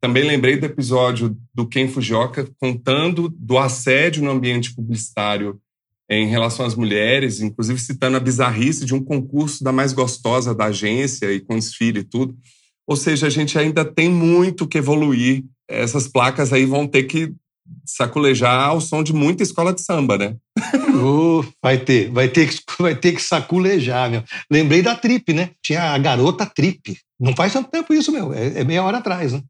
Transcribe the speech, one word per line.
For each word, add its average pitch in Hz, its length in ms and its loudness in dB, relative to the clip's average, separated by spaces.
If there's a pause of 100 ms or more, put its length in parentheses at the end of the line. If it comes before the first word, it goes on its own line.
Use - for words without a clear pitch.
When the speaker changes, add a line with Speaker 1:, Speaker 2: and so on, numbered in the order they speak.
Speaker 1:
Também 127 240 2
lembrei 139 320 2
do 143 100 -2
episódio 123 680 0 (180)
do 117 120 -2
Ken 131 220 -2
Fujioka 123 600 -2 (100)
contando 143 680 -2
do 127 280 -2
assédio 139 680 2
no 143 80 0
ambiente 123 440 -2
publicitário 104 840 -4 (520)
em 107 160 0
relação 117 400 -2
às 117 80 -4
mulheres, 110 680 0
inclusive 110 400 -4
citando 131 360 -2
a 131 40 0
bizarrice 123 640 0
de 127 100 -2
um 135 80 -2
concurso 143 640 -4
da 131 80 2
mais 135 200 0
gostosa 123 640 -2
da 104 120 -2
agência 107 680 -2
e 98 80 -2
com 113 160 -6
desfile 110 440 -2
e 98 40 -8
tudo. 127 320 -4 (500)
Ou 147 100 -2
seja, 151 320 0
a - 20 0
gente 147 280 0
ainda 156 260 2
tem 160 260 0
muito 175 560 4
que 165 100 -4
evoluir. 135 680 2 (220)
Essas 120 400 -2
placas 131 460 2
aí 135 140 4
vão 139 200 0
ter 135 180 2
que 160 280 -4 (520)
saculejar 127 840 2
ao 160 120 2
som 156 220 -2
de 151 100 -2
muita 156 300 2
escola 180 300 0
de 180 80 -6
samba, 135 380 0
né? 104 180 -4 (200)
<laughs> 269 360 0
Speaker 2:
Uh, 151 520 4 (160)
vai 131 180 2
ter, 123 320 2
vai 127 180 2
ter 151 200 4
que, - 140 -8 (160)
vai 175 160 2
ter 170 180 2
que - 100 -4
saculejar, 151 880 0
meu. 113 120 -2 (260)
Lembrei 156 340 4
da 233 120 2
Trip, 233 380 0
né? 175 180 0 (100)
Tinha 160 320 -2
a 139 60 0
garota 139 480 2
Trip. 147 500 -2 (220)
Não 127 160 0
faz 190 180 0
tanto 262 180 -2
tempo 330 220 -2
isso, 302 200 2
meu. 196 200 -4
É, 139 280 -4
é 127 40 0
meia 165 200 0
hora 202 140 -2
atrás, 180 340 -4
né? 139 180 -6